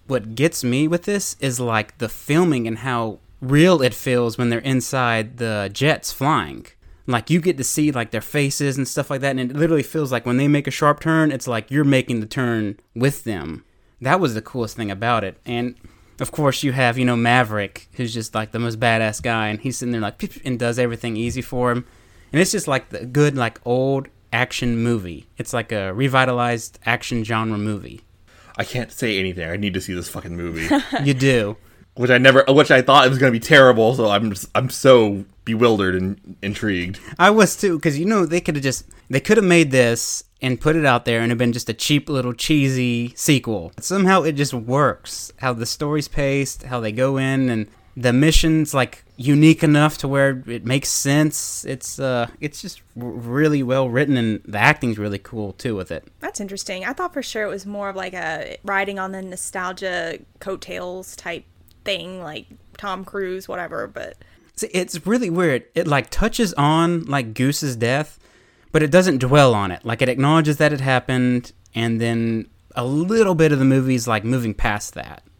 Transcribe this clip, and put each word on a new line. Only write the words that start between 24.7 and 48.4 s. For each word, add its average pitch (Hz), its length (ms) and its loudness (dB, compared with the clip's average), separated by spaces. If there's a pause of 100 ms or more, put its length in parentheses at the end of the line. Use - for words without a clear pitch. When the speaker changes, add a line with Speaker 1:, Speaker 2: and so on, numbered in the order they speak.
Speaker 1:
movie. 98 460 -4 (100)
It's - 140 -10
like 117 180 -6
a 95 240 -4
revitalized 123 880 0
action 117 380 -2
genre 110 340 -2
movie. 104 440 -6 (560)
Speaker 2:
I 101 80 -2
can't 123 260 -6
say 110 300 -2
anything. 90 280 -6
I 85 80 -6
need 101 180 -2
to 92 60 -4
see 92 140 -8
this 87 140 -8
fucking - 280 -12
movie. 85 300 -6 (220)
Speaker 3:
<laughs> 240 160 -6
Speaker 1:
You 139 100 2
do. 123 420 2 (380)
Speaker 2:
Which 123 160 0
I 123 80 8
never, 135 300 8
which 139 220 6
I 131 120 8
thought 135 240 8
it - 20 4
was 135 100 2
gonna 127 140 4
be 113 80 -2
terrible, 123 540 8
so 113 160 2
I'm 104 200 2
just, - 240 -8
I'm 123 140 0
so 107 560 6 (220)
bewildered 110 480 2
and 92 480 -6
intrigued. 98 580 -4 (180)
Speaker 1:
I 185 120 8
was 214 260 4
too, 175 220 0
'cause, 147 180 0
you 156 80 -4
know, 202 220 2
they 165 160 -2
coulda 151 180 -2
just, 135 240 -4 (240)
they 131 100 0
coulda 214 220 4
made 170 300 4
this 120 540 2 (180)
and 131 180 -2
put 156 160 2
it 156 80 0
out 123 220 2
there 117 160 2
and 117 100 0
it 120 60 -2
been 120 160 0
just 120 160 -6
a - 20 -4
cheap 147 380 -2
little 123 240 -2
cheesy 127 840 0
sequel. 110 640 -2
Somehow 190 440 2
it 160 80 0
just 143 200 -2
works. 123 840 -2
How 131 160 -2
the 117 100 -6
story's 147 440 -4
paced, 139 560 -2
how 123 160 -6
they 110 120 -4
go 131 240 0
in, 135 320 0
and 110 180 -2 (300)
the 123 160 2
mission's, 156 640 4